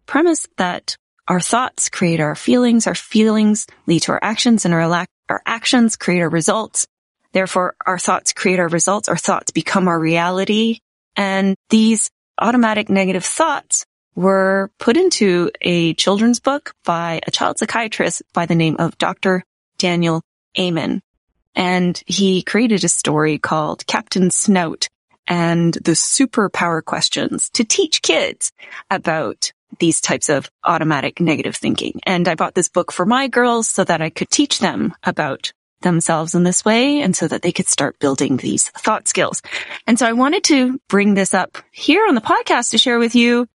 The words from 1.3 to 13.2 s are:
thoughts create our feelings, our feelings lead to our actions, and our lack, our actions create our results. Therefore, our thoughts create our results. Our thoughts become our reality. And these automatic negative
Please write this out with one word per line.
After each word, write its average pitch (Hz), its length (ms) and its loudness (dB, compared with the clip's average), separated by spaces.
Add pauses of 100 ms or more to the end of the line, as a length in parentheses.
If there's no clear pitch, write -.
thoughts - 480 -2
create 165 320 -2
our 151 140 -2
feelings, 240 520 2
our 175 80 -2
feelings 214 720 2 (180)
lead 165 180 2
to - 100 -2
our - 100 -2
actions, 220 420 2
and 175 80 2
our 165 140 2
lack, 175 220 -2 (200)
our 202 160 -4
actions 226 520 2
create 175 240 0
our 165 80 0
results. 185 580 -2 (460)
Therefore, 185 420 0 (100)
our 180 140 -2
thoughts - 340 -2
create 185 260 0
our 170 100 0
results. 185 400 -2
Our 170 80 -2
thoughts - 340 -2
become 185 360 0
our 170 120 2
reality. 190 800 0 (400)
And 190 360 0 (140)
these 220 420 4 (260)
automatic 214 520 0
negative 190 360 0